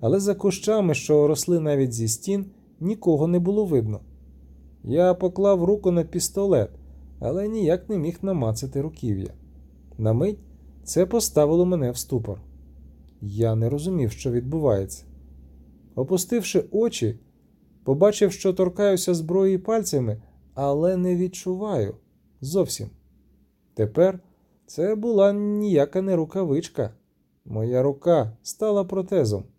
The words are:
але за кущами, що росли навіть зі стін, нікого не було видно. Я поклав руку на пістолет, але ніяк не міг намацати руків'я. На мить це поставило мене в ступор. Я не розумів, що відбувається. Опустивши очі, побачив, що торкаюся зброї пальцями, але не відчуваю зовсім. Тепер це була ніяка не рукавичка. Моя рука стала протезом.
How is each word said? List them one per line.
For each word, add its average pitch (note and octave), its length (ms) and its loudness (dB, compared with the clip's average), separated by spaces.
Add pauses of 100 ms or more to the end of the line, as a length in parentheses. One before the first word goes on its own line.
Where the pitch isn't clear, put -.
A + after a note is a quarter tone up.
але C#3+ 200 2
за G3+ 140 0
кущами, G3 600 0
що D3 320 4
росли D#3+ 340 0
навіть C#3 320 0
зі A2+ 160 -4
стін, G3 380 -4 (340)
нікого D#3+ 460 0
не F3 120 2
було G3 260 0
видно. A2+ 360 0 (840)
Я E3+ 300 2
поклав F#3 500 2
руку G3+ 260 2
на E3+ 140 2
пістолет, F3 640 0 (500)
але F3+ 280 -4
ніяк F#3 400 -2
не G#3 100 -2
міг E3 240 -4
намацати C3+ 580 -2
руків'я. A#2 540 -6 (640)
На A2 140 2
мить F3 260 0 (460)
це F3+ 220 2
поставило F3 600 2
мене D#3+ 240 0
в A#2+ 60 -8
ступор. A2 440 -6 (800)
Я A2 340 -2
не A2+ 140 0
розумів, D3 420 -2
що - 200 -6
відбувається. A#2+ 760 -2 (880)
Опустивши F3+ 760 0
очі, G#3+ 480 -2 (680)
побачив, G3 480 4
що G3 200 -2
торкаюся F#3 640 0
зброї F#3 440 0
пальцями, D3 640 -2 (320)
але C#3+ 420 0
не F3+ 200 0
відчуваю F#3 800 -4 (460)
зовсім. C#3+ 480 -4 (840)
Тепер D#3+ 460 2 (480)
це F#3+ 260 -4
була G#3 380 4
ніяка G#3 720 0
не F#3+ 140 0
рукавичка. D#3+ 800 -2 (500)
Моя A#2+ 380 -2
рука C#3 600 0
стала G#3 420 -2
протезом. F#3 600 -2 (140)